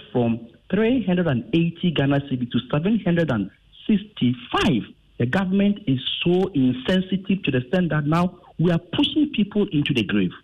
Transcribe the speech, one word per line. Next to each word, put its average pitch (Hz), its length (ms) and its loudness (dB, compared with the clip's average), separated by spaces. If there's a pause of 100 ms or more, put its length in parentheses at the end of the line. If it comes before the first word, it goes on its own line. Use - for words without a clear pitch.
(120)
from 117 380 -2 (200)
three 220 360 0
hundred 180 220 0
and 127 260 -2
eighty 165 420 0
Ghana 139 320 2
cedi 123 240 -4
to 123 80 0 (100)
seven 190 300 0
hundred 170 320 0
and 101 180 -2 (380)
sixty-five. 180 960 0 (360)
The 120 80 0
government 196 640 2
is 131 120 2 (220)
so 180 320 2
insensitive 185 920 0
to - 60 -2
the 127 80 2
extent 180 320 0
that 151 140 0
now 175 320 0 (220)
we 160 120 4
are 165 100 0 (120)
pushing 294 400 0
people 208 380 0
into 147 220 0
the 120 100 0
grave. 92 400 0